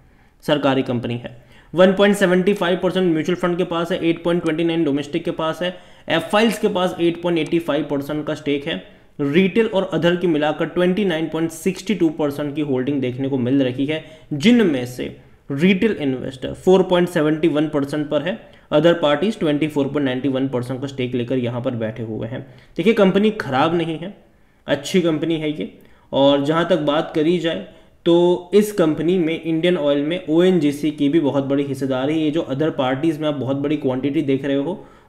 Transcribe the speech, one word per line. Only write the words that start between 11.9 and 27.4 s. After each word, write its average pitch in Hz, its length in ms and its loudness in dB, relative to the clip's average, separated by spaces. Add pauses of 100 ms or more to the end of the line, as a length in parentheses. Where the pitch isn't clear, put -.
टू 170 160 2
परसेंट 147 440 -4
की 156 80 -4
होल्डिंग 139 380 -2
देखने 127 280 -4
को 135 100 -2
मिल 135 240 2
रही 131 240 -2
है, 156 180 -4 (300)
जिनमें 165 520 4
से - 300 -10 (340)
रिटेल 190 500 2
इन्वेस्टर 135 540 -6
फ़ोर 185 280 4
पॉइंट 180 260 2
सेवेंटी 156 400 0
वन 151 200 0
परसेंट 147 420 -4
पर 147 120 0
है, 196 160 -6 (340)
other 156 240 6
parties 151 420 0
ट्वेंटी 151 300 0
फ़ोर 139 180 -2
पॉइंट 143 180 -2
नाइंटी 131 240 -2
वन 135 200 -2
परसेंट 127 320 -4
का 139 60 -6
स्टेक 127 280 -6
लेकर 127 240 -2
यहाँ 120 220 -4
पर 123 160 -4
बैठे 110 260 -6
हुए 110 260 -8
हैं। 135 180 -12 (300)
देखिए, 196 180 4
कंपनी 202 380 4
खराब 147 420 0
नहीं 160 240 -2
है, - 180 -12 (500)
अच्छी 160 340 0
कंपनी 160 360 0
है 156 160 -4
ये। 185 200 -8 (400)
और 139 320 4
जहाँ 160 240 0
तक 180 120 2
बात 151 340 -2
करी 165 240 2
जाए 165 280 -4 (400)